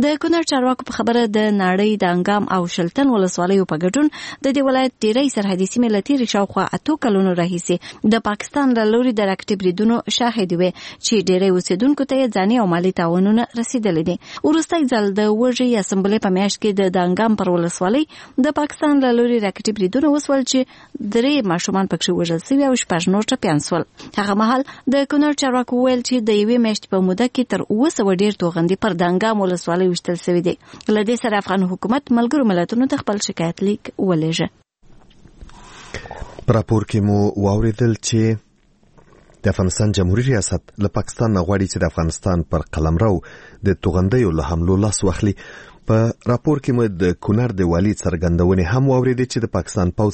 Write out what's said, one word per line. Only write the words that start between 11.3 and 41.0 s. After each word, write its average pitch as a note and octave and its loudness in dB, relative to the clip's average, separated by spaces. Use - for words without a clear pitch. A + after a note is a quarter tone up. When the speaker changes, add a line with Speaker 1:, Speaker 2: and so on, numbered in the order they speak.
Speaker 1:
اوسیدونکو A3+ 0
ته C4+ 0
یې C4 2
ځاني G#3+ 2
او G#3 2
مالي F3+ 0
تاوانونه F#3+ 2
رسېدلي F#3+ 0
دي. F3 -2
وروستی D#4+ 0
ځل A3 0
د - 2
وږي B3 0
یا G#3 0
سنبلې G3+ 0
په G3+ 2
میاشت G3 0
کې G#3+ 0
د - 2
دانګام F#3 2
پر F#3+ 0
ولسوالۍ F3+ 0
د D4 0
پاکستان D4 0
له B3+ 2
لوري A#3+ 2
راکټي G3 -2
بریدونه G3+ 2
وسول C#4 0
چې C4 2
درې C4 2
ماشومان F#3 0
پکښې F3 -2
وژل E3 -2
سوي C#4 2
او B3+ 2
شپږ E3+ -2
نور G#3 0
ټپیان F#3 0
سول. E3 -2
هغه G3+ -2
مهال B3+ 2
د - 2
کونړ D4 2
چارواکو B3 0
وویل B3+ 2
چې B3+ 0
د - 2
یوې A3+ 2
میاشتې G#3+ -4
په F#3+ 2
موده F#3 0
کې B3 -2
تر F#3+ -2
اووه A#3 0
سوه G3 2
ډېر G#3 0
توغندي E3+ 0
پر F#3 0
دانګام F#3 0
ولسوالۍ F3+ 0
ویشتل F3 -4
سوي F3 0
دي. E3 -2
له G#3+ 2
دې A#3 0
سره G#3 -2
افغان F#3+ 0
حکومت A3 -2
ملګرو A#3+ 2
ملتونو A3+ 0
ته C4+ -8
خپل G3+ -2
شکایت E3+ -4
لیک G#3 -4
ولېږه. E3+ 0
Speaker 2:
په - 0
راپور G#2+ 0
کې A2 0
مو G#2 2
واورېدل A2 0
چې A2+ 0
د G#2 4
افغانستان G2 0
جمهوریت G2+ 0
ریاست G2 -2
له G2+ 0
پاکستان A2 -2